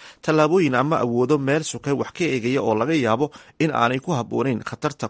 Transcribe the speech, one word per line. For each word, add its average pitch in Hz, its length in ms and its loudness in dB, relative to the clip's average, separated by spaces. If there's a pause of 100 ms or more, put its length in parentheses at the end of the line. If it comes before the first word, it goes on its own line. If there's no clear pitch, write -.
(220)
tallaabooyin 156 540 2
ama 143 280 2
awoodo 123 340 2
meel 139 260 0
sukay 139 300 -4
wax 123 220 -4
ka - 80 -4
eegaya 131 380 0
oo 110 140 0
laga 131 200 0
yaabo 123 300 2 (340)
in 151 120 2
aanay 120 280 0
ku 175 160 -4
habboonayn 117 480 -2
khatarta - 460 -6